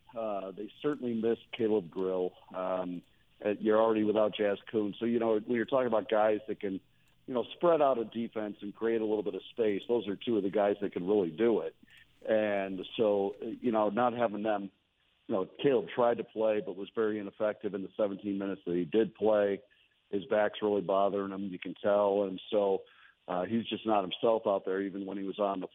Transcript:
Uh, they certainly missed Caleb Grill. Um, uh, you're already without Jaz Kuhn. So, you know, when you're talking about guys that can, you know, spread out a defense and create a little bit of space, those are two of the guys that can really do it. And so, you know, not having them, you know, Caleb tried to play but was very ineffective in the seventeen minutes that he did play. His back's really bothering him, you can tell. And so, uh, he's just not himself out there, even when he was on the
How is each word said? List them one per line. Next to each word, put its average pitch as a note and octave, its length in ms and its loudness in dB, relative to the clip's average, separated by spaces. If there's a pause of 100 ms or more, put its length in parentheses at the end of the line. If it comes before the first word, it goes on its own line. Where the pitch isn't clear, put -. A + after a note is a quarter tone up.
(180)
Uh, G2 340 -6
they G2+ 180 -12 (100)
certainly C#3+ 320 -4
missed A2+ 300 0 (100)
Caleb G#2+ 380 0
Grill. F#2 420 -2 (220)
Um, F#2 480 -4 (420)
uh, G#2 60 2 (100)
you're G#2+ 180 4
already A2 240 4
without G#2+ 320 2
Jaz G2+ 220 0 (160)
Kuhn. G#2 260 0
So, A2+ 60 -4
you A#2 140 0
know, A2+ 260 2
when A#2+ 120 0
you're A2 100 0
talking C3 200 2
about A2 240 0
guys G#2+ 380 4
that G#2 100 -6
can, F#2+ 220 -6 (480)
you C3+ 60 -8
know, A#2 100 0 (100)
spread E3 280 4
out C3+ 160 4
a A2+ 80 -2
defense G#2+ 560 -6
and G2+ 120 -10
create A2+ 280 0
a - 20 0
little G#2+ 180 0
bit F#2 120 -6
of F#2 160 -8
space, G#2 360 0
those A#2 220 0
are G2 80 -4
two A2+ 220 0
of F#2+ 40 2
the F#2+ 80 0
guys G2+ 300 2
that F#2+ 120 -4
can F2+ 140 -4
really F#2+ 240 4
do G2+ 300 2
it. D#2+ 140 -6 (520)
And G2+ 540 0 (160)
so, G2+ 400 2 (240)
you B2 100 0
know, G#2+ 200 2
not A#2 240 2
having G#2+ 280 -2
them, G2+ 280 -2 (580)
you - 60 -2
know, F#2+ 120 0 (160)
Caleb C3 320 2
tried A#2+ 240 2
to G#2+ 60 -6
play G#2+ 400 0
but F#2+ 120 -8
was G2 180 -10
very A2 240 0
ineffective G2+ 560 -4
in G2 80 -4
the F2+ 140 -10
seventeen G2+ 420 -2
minutes G2 280 -4
that F2 80 0
he F2+ 120 0
did G2+ 280 2
play. G#2 460 2 (500)
His G2 140 -4
back's G#2 380 0
really G#2 180 2
bothering G2 500 0
him, G2 220 -6
you F2+ 60 -10
can F2 220 -10
tell. G2+ 440 4
And F#2+ 160 -4 (100)
so, G2 320 2 (460)
uh, F2+ 160 -2
he's A2 220 -2
just G#2+ 200 -6
not G#2+ 160 4
himself A2 440 0
out G2 180 2
there, F#2+ 160 -2
even G2 240 -6
when F#2+ 140 -8
he G2 60 -6
was F#2+ 140 -6
on G2 220 0
the F#2 140 -8